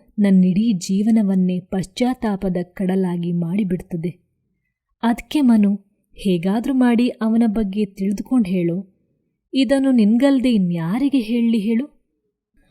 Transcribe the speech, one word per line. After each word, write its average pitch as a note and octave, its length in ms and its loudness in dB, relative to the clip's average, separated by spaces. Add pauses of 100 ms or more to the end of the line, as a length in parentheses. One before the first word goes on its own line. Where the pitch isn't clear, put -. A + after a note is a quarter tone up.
(180)
ನನ್ನಿಡೀ G3 540 4
ಜೀವನವನ್ನೇ F#3+ 880 0
ಪಶ್ಚಾತ್ತಾಪದ G3 1000 -4
ಕಡಲಾಗಿ F3+ 680 -4
ಮಾಡಿಬಿಡ್ತದೆ. F3 880 -4 (800)
ಅದ್ಕೆ B3 380 -2
ಮನು, G#3+ 340 4 (400)
ಹೇಗಾದ್ರೂ G3+ 600 -2
ಮಾಡಿ B3 340 2
ಅವನ A3 380 0
ಬಗ್ಗೆ G#3 380 -2
ತಿಳಿದುಕೊಂಡ್ G3 640 -2
ಹೇಳು. F3+ 540 -4 (520)
ಇದನ್ನು C4+ 360 2
ನಿನ್ಗಲ್ದೆ A#3+ 600 2
ಇನ್ಯಾರಿಗೆ F#3+ 680 0
ಹೇಳಲಿ A#3 400 0
ಹೇಳು?" A3+ 440 -4 (680)